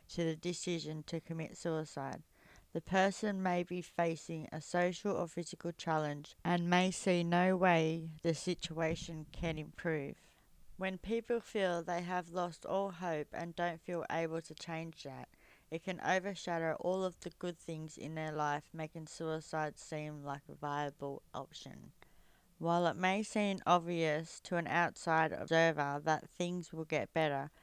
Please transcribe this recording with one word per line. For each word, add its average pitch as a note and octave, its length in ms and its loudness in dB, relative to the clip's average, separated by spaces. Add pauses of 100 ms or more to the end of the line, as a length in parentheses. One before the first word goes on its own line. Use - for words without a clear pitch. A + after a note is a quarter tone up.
to E3+ 160 0
the D#3+ 120 2
decision D#3+ 680 -4
to D#3+ 140 -4
commit D#3+ 360 -6
suicide. D#3 680 -4 (500)
The E3 80 -2
person F#3+ 640 2
may F3+ 200 4
be F3+ 180 -4
facing E3 720 -2
a D#3 80 -6
social F3 560 2
or E3+ 120 0
physical E3+ 440 -6
challenge D3+ 720 -2
and F3 240 4
may F3+ 220 6
see F3+ 320 4
no F3+ 340 6
way E3 520 6 (140)
the E3+ 120 4
situation D#3+ 960 -2
can E3 280 -2
improve. D3+ 580 -4 (600)
When F#3+ 200 -2
people A#3 420 0
feel F3+ 420 0
they F3 200 -2
have F3 300 -4
lost F3 340 -2
all G3 240 0
hope E3 420 -2
and E3+ 240 -6
don't F3 240 -2
feel E3+ 300 -4
able E3 320 -2
to D#3+ 120 -14
change E3 500 -8
that, C3 240 -12 (420)
it E3 140 -4
can F3+ 220 -4
overshadow F3 760 0
all F#3 220 2
of F3+ 180 -2
the E3+ 180 -8
good F3 200 -4
things D#3 380 -8
in D#3+ 180 -8
their D#3 180 -4
life, D3+ 320 0 (100)
making D#3+ 320 -8
suicide D#3 720 -4
seem D3+ 440 -8
like C#3+ 260 -6
a D3 60 -14
viable C#3+ 680 -4 (120)
option. - 580 -12 (680)
While E3+ 280 2
it D3 100 2
may F#3 260 2
seem G#3 440 0
obvious E3 760 2
to F3+ 120 -2
an E3+ 100 0
outside D#3+ 640 2
observer D3+ 720 4
that D#3 240 2
things F3 440 -4
will D#3+ 120 -6
get D3 280 0
better, D3 380 2 (120)